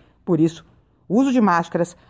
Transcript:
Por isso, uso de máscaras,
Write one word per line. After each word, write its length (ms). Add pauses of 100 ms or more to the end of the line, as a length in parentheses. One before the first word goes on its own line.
(240)
Por 160
isso, 260 (440)
uso 220
de 100
máscaras, 540 (140)